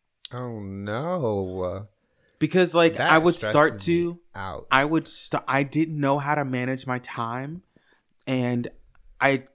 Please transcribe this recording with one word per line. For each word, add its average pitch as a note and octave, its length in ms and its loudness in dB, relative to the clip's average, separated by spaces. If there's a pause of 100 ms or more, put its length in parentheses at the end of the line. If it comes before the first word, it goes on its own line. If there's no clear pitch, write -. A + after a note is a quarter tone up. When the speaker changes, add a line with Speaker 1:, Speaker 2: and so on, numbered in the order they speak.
(340)
Speaker 1:
Oh, B2 260 -10
no. G2+ 1300 -4 (520)
Speaker 2:
Because, E3+ 320 2
like, E3 240 4
Speaker 1:
That C3+ 140 0
Speaker 2:
I D#3+ 80 8
would E3+ 160 4
Speaker 1:
stresses G#2+ 180 -2
Speaker 2:
start D3 220 6
Speaker 1:
me G2+ 100 -12
Speaker 2:
to, E3+ 340 0 (160)
Speaker 1:
out. F#2+ 360 -10
Speaker 2:
I C3+ 120 6
would D#3 240 0
st-, - 400 -4
I C3+ 160 2
didn't D3+ 360 -2
know C#3 180 2
how C#3+ 180 -2
to D3 80 0
manage B2+ 420 -4
my B2+ 140 -4
time, B2+ 600 -8 (680)
and B2 400 0 (540)
I C3+ 220 4 (120)